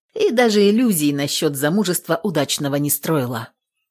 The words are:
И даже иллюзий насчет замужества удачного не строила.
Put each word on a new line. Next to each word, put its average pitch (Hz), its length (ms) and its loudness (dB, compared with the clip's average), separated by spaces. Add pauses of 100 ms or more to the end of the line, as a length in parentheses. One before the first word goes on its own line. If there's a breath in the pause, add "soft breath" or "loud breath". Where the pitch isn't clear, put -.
(140)
И 415 160 0
даже 214 400 4
иллюзий 202 440 2
насчет 143 420 -2
замужества 165 680 -2
удачного 156 540 -2
не 143 160 0
строила. 127 580 -2 (420)